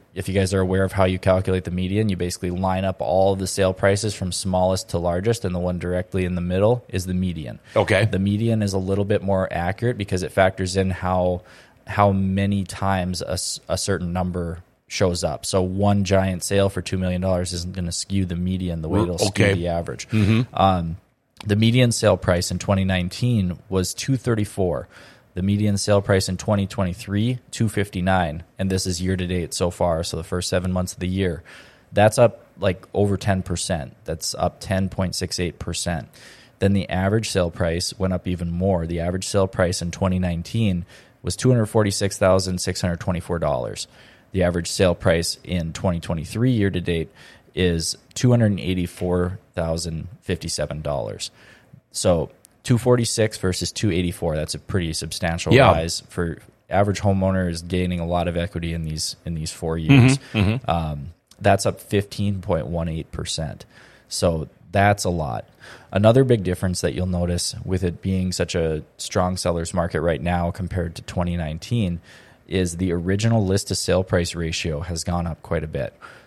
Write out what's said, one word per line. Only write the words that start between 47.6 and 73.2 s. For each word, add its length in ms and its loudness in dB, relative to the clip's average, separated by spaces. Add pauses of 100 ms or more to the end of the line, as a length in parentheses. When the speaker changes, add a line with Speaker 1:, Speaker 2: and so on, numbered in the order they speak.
Speaker 1:
two 160 4
hundred 300 4
eighty-four 800 -2 (160)
thousand 540 -4 (140)
fifty-seven 580 -6
dollars. 500 -6 (600)
So 400 0 (320)
two 160 2
forty-six 600 2
versus 340 -2
two 180 0
eighty-four, 460 0
that's 180 -4
a 40 -8
pretty 360 -2
substantial 580 -2
Speaker 2:
Yeah. 200 8
Speaker 1:
rise 360 -2
for 300 -4 (320)
average 300 2
homeowner 500 0
is 100 -6
gaining 400 -2
a 60 -4
lot 220 0
of 100 -4
equity 340 -4
in 120 -4
these, 320 -6 (100)
in 80 -4
these 180 -6
four 240 -4
years. 420 6
Speaker 2:
Mm-hmm, 200 -6
mm-hmm. 320 0
Speaker 1:
Um, 420 -4 (260)
that's 280 4
up 140 -2
fifteen 600 -2
point 280 -2
one 200 -2
eight 240 -6
percent. 540 -8 (420)
So 400 -2 (220)
that's 340 2
a 60 0
lot. 340 -4 (460)
Another 340 6
big 180 4
difference 380 -2
that 140 -2
you'll 120 -2
notice 480 -2 (120)
with 180 0
it 160 -2
being 320 -2
such 220 -2
a 280 0 (140)
strong 400 -2
seller's 380 -2
market 260 0
right 220 0
now 280 0
compared 440 -4
to 80 -14
twenty 340 -4
nineteen 640 -4 (480)
is 280 -2
the 160 0
original 540 2